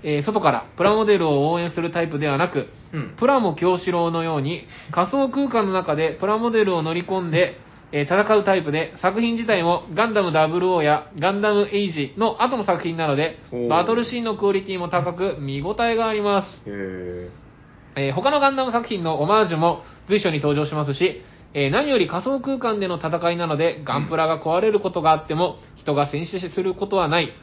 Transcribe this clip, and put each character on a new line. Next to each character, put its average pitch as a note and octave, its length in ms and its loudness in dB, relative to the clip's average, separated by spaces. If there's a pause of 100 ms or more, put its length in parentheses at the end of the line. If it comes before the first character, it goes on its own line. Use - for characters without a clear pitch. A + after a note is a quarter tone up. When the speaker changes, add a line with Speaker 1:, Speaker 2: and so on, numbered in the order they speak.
Speaker 1:
え D3+ 160 0
ー、 D3 40 0
外 G#3+ 200 0
か D#3 80 4
ら A#2+ 160 -2 (100)
プ F3 60 0
ラ G#3 120 6
モ A3 120 2
デ G#3 100 6
ル E3 100 2
を D3 240 2
応 E3+ 80 0
援 E3+ 120 -2
す E3+ 100 -6
る E3 100 -2
タ E3+ 120 -2
イ E3 80 -2
プ D3+ 80 -4
で D3+ 100 0
は C#3 80 2
な F3 140 2
く、 - 180 -4 (240)
Speaker 2:
う D#3+ 60 -6
ん。 A#2 200 -10
Speaker 1:
プ A#3 80 2
ラ C4+ 140 4
モ F3+ 140 0
京 F3+ 240 2
志 F3+ 120 -4
郎 E3+ 200 0
の E3 120 -2
よ D#3+ 140 -2
う C#3+ 60 0
に D#3 240 -6 (240)
仮 F3+ 200 0
想 C4+ 200 0
空 C#4 180 0
間 A#3 160 0
の G3 80 0
中 F3+ 240 0
で D#3+ 240 -2
プ F#3+ 60 -2
ラ G#3+ 100 2
モ A#3 140 0
デ A3 120 4
ル G3 120 2
を D#3+ 80 0
乗 D#3+ 100 -2
り F3 120 -4
込 F#3+ 240 -4
ん - 20 -4
で、 D#3 260 2 (200)
Speaker 2:
<laughs> - 160 -20
Speaker 1:
え D3 100 0
ー、 - 20 0
戦 G#3 320 4
う G3+ 80 4
タ G3 120 4
イ E3+ 60 0
プ D3+ 80 -4
で、 - 320 -2
作 G3 180 0
品 A#3 160 0
自 A3+ 100 -4
体 G3+ 160 2
も E3+ 220 2 (100)
ガ G#3+ 120 2
ン A3 80 -2
ダ G#3 80 4
ム E3+ 100 0
ダ D#3 160 4
ブ F3 120 0
ル F#3 100 2
オ F3 100 2
ー D3+ 40 2
や D3 340 2
ガ E3+ 120 2
ン G3+ 100 -2
ダ G#3 120 2
ム G3+ 180 2
エ G3+ 80 0
イ G3 140 -2
ジ C#3+ 240 -6
の A3+ 260 0
後 B3 140 0
の G#3 80 -4
作 F3 180 0
品 E3 140 -4
な E3 100 -2
の C#3 100 2
で、 D#3 220 -2 (120)
Speaker 2:
お A#2+ 60 -8
ー。 A#2+ 120 -2
Speaker 1:
バ E3 180 4
ト A3+ 80 2
ル A#3 100 0
シ B3 140 -6
ー - 20 -4
ン A#3 40 -4
の A3 120 -2
ク G3+ 100 0
オ G3+ 60 4
リ F#3+ 120 0
テ F#3+ 80 -8
ィ F#3 60 -4
も F3 100 -4
高 F3 260 0
く、 F3 260 -4
見 C#3 220 -6
応 F#3+ 200 -4
え A#3 140 0
が A3+ 120 0
あ A3 40 -2
り G#3+ 100 -2
ま G3+ 200 2
す。 - 240 -16
Speaker 2:
へ - 40 -12
ー。 F#2 1400 -10
Speaker 1:
え - 20 -2
ー、 - 20 -4
他 G#3+ 180 2
の D4 100 2
ガ C#4 100 4
ン C4+ 60 -4
ダ C4 80 0
ム B3 80 -4
作 A#3 140 -2
品 F#3+ 160 -4
の D#3+ 180 -2
オ D3+ 60 2
マ G#3+ 160 4
ー G3+ 40 4
ジ E3 80 -2
ュ - 40 -2
も E3 240 2 (260)
随 G3+ 120 2
所 G3+ 100 0
に D3+ 100 0
登 D3 180 2
場 D3+ 80 0
し D3+ 80 -6
ま D3+ 120 -2
す C#3 80 -2
し、 F3 280 0 (300)
え C#3+ 140 0
ー、 C3+ 40 0
何 C#4 200 0
よ B3+ 80 4
り E3+ 100 2
仮 E3+ 160 -4
想 C4+ 160 -2
空 C4+ 180 -4
間 A3+ 220 -2
で F#3+ 80 -2
の F3 80 -4
戦 E3 360 -2
い E3+ 40 -2
な E3+ 100 -2
の D3+ 120 -2
で、 D#3+ 260 0
ガ C3+ 140 -2
ン D3 100 -2
プ D#3+ 80 -2
ラ D#3+ 100 2
が D#3+ 160 -2
壊 E3 180 0
れ A3 120 2
る G#3 80 4
こ F#3+ 100 -2
と F3 120 -4
が D#3+ 80 6
あ D#3 60 6
っ D#3 100 -8
て D#3 80 -4
も、 E3+ 220 0 (180)
Speaker 2:
う - 40 -20
ん。 - 20 -20
Speaker 1:
人 D3+ 140 -2
が C#3+ 160 0
戦 D#3 160 -6
死 F3+ 140 -8 (100)
す F#3+ 120 -4
る F#3 120 -2
こ G3 120 -6
と G3 100 -2
は E3+ 120 2
な E3 120 2
い。 D3+ 100 -2 (120)